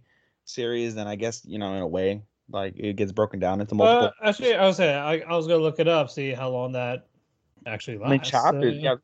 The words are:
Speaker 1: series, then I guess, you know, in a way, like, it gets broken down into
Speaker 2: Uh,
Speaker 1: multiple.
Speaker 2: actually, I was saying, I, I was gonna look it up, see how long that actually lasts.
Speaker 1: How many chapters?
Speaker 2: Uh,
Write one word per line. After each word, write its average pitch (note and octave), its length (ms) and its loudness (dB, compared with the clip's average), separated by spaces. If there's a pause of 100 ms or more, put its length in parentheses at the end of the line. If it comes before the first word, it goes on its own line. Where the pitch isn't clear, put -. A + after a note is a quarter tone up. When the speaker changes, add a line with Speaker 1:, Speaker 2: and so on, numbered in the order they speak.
(460)
Speaker 1:
series, A#2 500 -4
then G#2+ 120 -6
I G#2 80 -6
guess, A2+ 300 -6
you F#2+ 120 -10
know, G2 180 -4
in F#2+ 60 -4
a E2+ 60 -2
way, F#2+ 340 -2 (300)
like, G2 260 -6
it G#2 180 -4
gets G2 160 -2
broken G#2+ 280 -2
down F#2 220 0
into G#2+ 140 -6
Speaker 2:
Uh, - 20 0
Speaker 1:
multiple. A#3 340 6 (100)
Speaker 2:
actually, G#3+ 340 2
I F#3+ 120 4
was F#3 100 4
saying, D#3 180 2
I, D3+ 260 -2
I E3+ 140 -4
was D#3+ 120 0
gonna E3 160 4
look D#3 160 0
it D#3+ 80 4
up, D#3 220 4
see C3+ 240 -6
how C3 160 -6
long B2+ 240 -4
that B2 340 -6 (580)
actually A2 320 -8
lasts. C3+ 340 0
Speaker 1:
How C3 200 4
many C#3 220 2
chapters? - 40 -6
Speaker 2:
Uh, - 20 -10 (240)